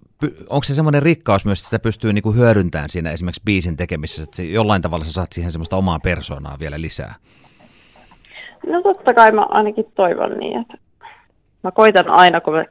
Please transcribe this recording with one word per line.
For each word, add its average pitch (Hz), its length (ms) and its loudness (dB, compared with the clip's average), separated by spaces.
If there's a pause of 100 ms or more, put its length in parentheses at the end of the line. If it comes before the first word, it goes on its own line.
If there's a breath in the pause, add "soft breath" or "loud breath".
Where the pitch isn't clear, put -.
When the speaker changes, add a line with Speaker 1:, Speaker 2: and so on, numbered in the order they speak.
(260)
Speaker 1:
py-, - 240 -8
onko 143 140 -2
se 139 120 -2
semmoinen 147 260 2
rikkaus 143 440 2
myös, 98 140 0
että - 60 -8
sitä 113 140 -4
pystyy 110 340 -2
niinku 104 180 0
hyödyntämään 98 580 2
siinä 82 220 -6
esimerkiksi 85 340 -8
biisin 90 300 -2
tekemisessä, 80 480 -8
että - 120 -18
se 92 80 -10
jollain 101 380 0
tavalla 82 240 -4
sä 80 80 -8
saat 90 180 -6
siihen 85 200 -6
semmoista 82 260 -6
omaa 87 220 -2
persoonaa 71 600 -8
vielä 76 220 -10
lisää? - 340 -10 (1500 loud breath)
Speaker 2:
No 339 140 -2
totta 381 320 2
kai 220 180 8
mä 214 180 2
ainakin 214 360 0 (100)
toivon - 440 -2
niin, - 220 -6
että - 160 -14 (880 loud breath)
mä 185 60 -4
koitan 202 380 4
aina, 170 320 6
kun 156 120 -4
mä 160 180 -2